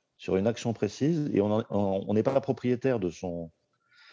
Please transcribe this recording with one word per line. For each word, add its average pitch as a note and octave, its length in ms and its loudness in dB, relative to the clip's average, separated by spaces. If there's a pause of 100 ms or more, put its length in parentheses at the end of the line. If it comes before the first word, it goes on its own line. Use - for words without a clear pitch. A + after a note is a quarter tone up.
(160)
sur - 180 -2
une F#2+ 140 4
action A#2 240 -2
précise, D3 600 0
et G2+ 80 4
on G#2 120 2
en, A2 180 2
on, G2 380 0
on G#2 40 0
n'est G#2+ 120 4
pas C3+ 160 2
propriétaire B2 580 0
de F2+ 120 0
son, E2+ 420 -8 (600)